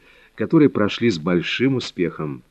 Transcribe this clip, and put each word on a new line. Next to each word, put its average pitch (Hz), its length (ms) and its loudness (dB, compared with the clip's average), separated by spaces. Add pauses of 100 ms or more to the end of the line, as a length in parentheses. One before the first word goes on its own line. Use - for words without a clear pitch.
(360)
которые 143 340 4
прошли 104 400 0
с 87 80 0
большим 90 600 0
успехом. 80 720 -6